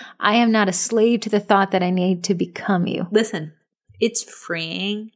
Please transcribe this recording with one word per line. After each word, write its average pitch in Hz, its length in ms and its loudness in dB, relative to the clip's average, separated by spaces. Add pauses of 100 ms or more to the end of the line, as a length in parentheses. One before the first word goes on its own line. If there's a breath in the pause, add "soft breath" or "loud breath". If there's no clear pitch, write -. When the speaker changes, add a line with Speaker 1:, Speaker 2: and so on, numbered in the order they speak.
(200 loud breath)
Speaker 1:
I 208 160 2
am 233 160 4
not 208 180 2
a 190 40 0
slave 226 480 2
to 214 100 -8
the 208 80 2
thought 196 320 2
that 185 100 2
I 180 80 0
need 180 360 0
to 196 100 0
become 175 500 -2
you." - 260 -4
Speaker 2:
Listen, 196 420 -2 (460)
it's 226 220 0
freeing 185 960 -6